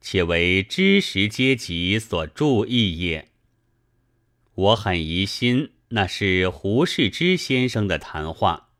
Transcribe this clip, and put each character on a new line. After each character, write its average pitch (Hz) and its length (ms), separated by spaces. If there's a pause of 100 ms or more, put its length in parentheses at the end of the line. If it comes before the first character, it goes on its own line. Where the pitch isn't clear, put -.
且 92 240
为 87 380
知 101 380
识 95 280
阶 131 260
级 90 440
所 85 280
注 127 400
意 107 320
也。 85 320 (1200)
我 101 220
很 92 240
疑 82 240
心 123 480 (180)
那 107 160
是 92 420
胡 107 360
适 139 240
之 175 280
先 127 320
生 107 180
的 90 120
谈 78 360
话 - 460